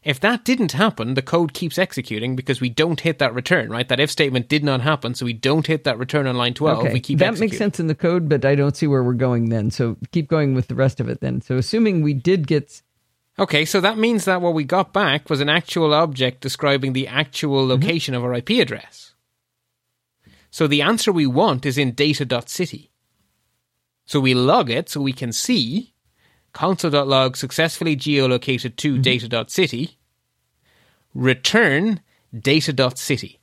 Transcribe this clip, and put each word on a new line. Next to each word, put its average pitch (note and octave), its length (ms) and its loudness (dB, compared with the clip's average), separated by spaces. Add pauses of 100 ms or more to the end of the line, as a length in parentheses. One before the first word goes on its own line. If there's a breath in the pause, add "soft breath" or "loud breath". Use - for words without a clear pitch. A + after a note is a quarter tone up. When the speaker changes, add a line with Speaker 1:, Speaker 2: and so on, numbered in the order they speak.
Speaker 1:
If C#3+ 200 -2
that A#3 240 0
didn't B3 260 2
happen, C3 440 0
the C3+ 60 0
code E3+ 320 0
keeps - 240 -6
executing B2+ 600 -4
because C3 240 -4
we B2+ 80 -2
don't D#3 320 0
hit E3 180 0
that B2 140 0
return, B2 360 0
right? A#2+ 200 -4
That B2+ 100 0
if D3+ 100 2
statement C3 380 0
did D3 160 2
not C3+ 160 2
happen, C3 340 0
so B2 120 -6
we A#2+ 80 -2
don't C#3 340 2
hit D#3 160 0
that B2 140 -2
return C3+ 300 -2
on B2 100 -2
line A#2+ 160 0
twelve, B2+ 320 0
Speaker 2:
Okay. A#2+ 80 0
Speaker 1:
we B2+ 80 0
keep C#3 180 -2
Speaker 2:
That G3 120 2
makes G3 100 -4
Speaker 1:
executing. A3 160 -2
Speaker 2:
sense G3+ 240 -2
in D#3+ 60 0
the D#3 80 0
code, E3+ 340 0
but C#3 160 2
I C#3+ 100 4
don't C#3+ 220 0
see D3+ 100 0
where C3+ 160 2
we're B2 120 0
going A#2+ 340 0
then. A2 200 0
So A#2 280 -2 (160)
keep E3 160 -2
going D3 240 2
with B2+ 160 -2
the B2 60 -6
rest C3 260 0
of A#2+ 80 -2
it A#2+ 100 -6
then. B2+ 220 -4
So C3 160 -4
assuming G#3 460 2
we D3 100 0
did D#3 340 0
get D3 200 0
s- - 160 -20 (540)
Speaker 1:
Okay, D#3+ 260 2
so F#3+ 160 0
that G#3 180 0
means A3+ 280 0
that F#3 160 0
what F3 120 0
we D#3 120 0
got F3+ 260 0
back D3+ 380 0
was C#3 100 0
an C#3+ 80 0
actual D#3+ 460 2
object C3 480 0
describing C3+ 500 0
the C3 160 -4
actual C#3 540 -2
Speaker 2:
Mm-hmm. C3 100 2
Speaker 1:
location C#3+ 420 0
of B2 80 -4
our B2 120 -4
I B2 80 -4
P A#3+ 180 0
address. - 540 -4 (1400 soft breath)
So D#3+ 160 0
the D3 140 2
answer G#3+ 320 2
we D#3+ 120 4
want C3+ 400 2
is C3+ 120 0
in C3+ 160 0
data D3 320 0
dot A#2+ 240 -4
city. - 420 -8 (1120)
So D3 140 0
we C3 140 4
log B2+ 360 2
it C3+ 200 -4
so D3 100 -8
we C3+ 140 -2
can B2 180 -8
see F3 600 -2 (580)
console.log C#3 840 0
successfully D#3+ 580 -2
geolocated C3 800 0
to D3 200 -2
Speaker 2:
Mm-hmm. C3+ 80 0
Speaker 1:
data B2+ 260 0
dot A2+ 220 -4
city. D#3 460 -2 (1160)
Return D3 880 2 (360)
data D3 360 2
dot B2+ 240 0
city. - 460 -6